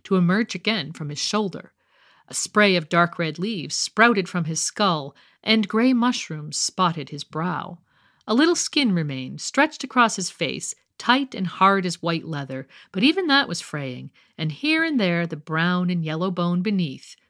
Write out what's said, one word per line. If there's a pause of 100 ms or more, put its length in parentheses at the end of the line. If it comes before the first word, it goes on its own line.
to
emerge
again
from
his
shoulder. (540)
A
spray
of
dark
red
leaves
sprouted
from
his
skull, (300)
and
grey
mushrooms
spotted
his
brow. (480)
A
little
skin
remained,
stretched
across
his
face, (240)
tight
and
hard
as
white
leather, (240)
but
even
that
was
fraying, (260)
and
here
and
there
the
brown
and
yellow
bone
beneath (160)